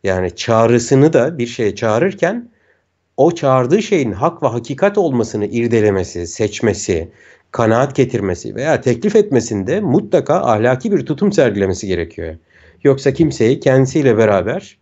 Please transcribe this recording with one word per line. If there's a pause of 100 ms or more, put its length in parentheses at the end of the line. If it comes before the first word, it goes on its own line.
Yani
çağrısını
da
bir
şeye
çağırırken (680)
o
çağırdığı
şeyin
hak
ve
hakikat
olmasını
irdelemesi,
seçmesi, (420)
kanaat
getirmesi
veya
teklif
etmesinde
mutlaka
ahlaki
bir
tutum
sergilemesi
gerekiyor. (480)
Yoksa
kimseyi
kendisiyle
beraber